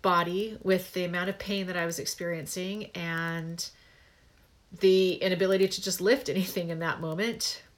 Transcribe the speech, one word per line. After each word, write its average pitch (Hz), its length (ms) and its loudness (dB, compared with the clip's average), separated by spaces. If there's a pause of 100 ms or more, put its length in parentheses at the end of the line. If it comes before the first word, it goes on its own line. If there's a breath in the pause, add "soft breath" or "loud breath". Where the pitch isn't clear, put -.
body, 185 600 2
with 185 300 2
the 180 120 -2
amount 180 260 -2
of 190 80 -6
pain 196 300 -4
that 180 80 -4
I 170 100 0
was 165 120 -4
experiencing 180 960 -6
and 165 720 -4 (1120 soft breath)
the 190 340 6
inability 190 540 2
to - 140 -6
just 185 200 -4
lift 240 260 2
anything 185 400 -2
in 165 120 -4
that 165 200 -2
moment 170 640 -4 (140)